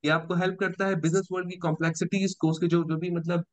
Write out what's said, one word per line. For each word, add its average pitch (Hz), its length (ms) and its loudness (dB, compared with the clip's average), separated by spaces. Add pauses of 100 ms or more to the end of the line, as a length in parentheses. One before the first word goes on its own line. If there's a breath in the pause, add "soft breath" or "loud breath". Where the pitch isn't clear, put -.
ये 151 60 4
आपको 165 240 0
help 185 240 0
करता 190 260 0
है 196 100 2
बिजनेस 165 360 0
वर्ल्ड 180 180 -4
की 180 80 -10
complexities 170 760 -2
को, - 160 0
उसके 160 180 0
जो, 165 160 4
जो 160 140 -2
भी 180 120 -4
मतलब 170 440 -2